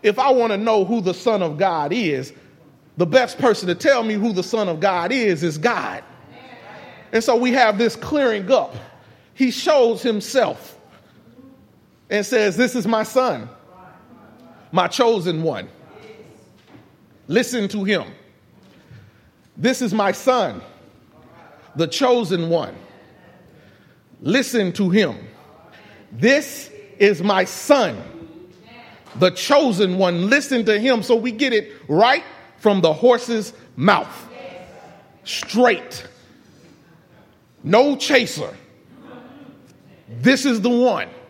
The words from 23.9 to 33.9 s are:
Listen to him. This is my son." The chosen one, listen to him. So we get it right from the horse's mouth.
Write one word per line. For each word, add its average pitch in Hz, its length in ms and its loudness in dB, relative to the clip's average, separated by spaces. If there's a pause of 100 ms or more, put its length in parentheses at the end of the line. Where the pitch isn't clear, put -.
Listen 214 540 0
to 196 160 0
him. 175 260 2 (960)
This 240 600 0 (260)
is 196 240 4
my 190 240 0
son." 220 520 0 (1200)
The 180 120 4
chosen 208 680 2
one, 180 320 0
listen 269 360 0
to 208 140 2
him. 233 240 0
So 240 120 2
we 233 160 -2
get 247 220 -2
it 214 180 -2 (160)
right 240 360 2 (340)
from 202 240 2
the 160 120 4
horse's 233 600 2 (220)
mouth. - 540 0 (920)